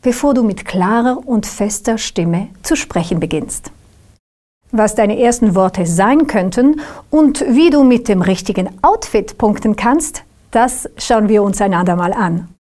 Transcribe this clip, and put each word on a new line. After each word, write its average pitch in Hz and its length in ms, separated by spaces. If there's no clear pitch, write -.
bevor 262 320
du 254 80
mit 202 220
klarer 233 600
und 214 220
fester 214 500
Stimme 175 520
zu - 140
sprechen 175 440
beginnst. - 520
Was 220 220
deine 214 260
ersten 240 360
Worte 185 320
sein 220 400
könnten 247 520
und 302 380
wie 302 240
du 294 120
mit 247 240
dem 190 140
richtigen 185 480
Outfit 285 560
punkten 214 360
kannst, 277 480
das 247 360
schauen 220 300
wir 208 140
uns 202 180
ein 196 140
andermal 180 400
an. 175 360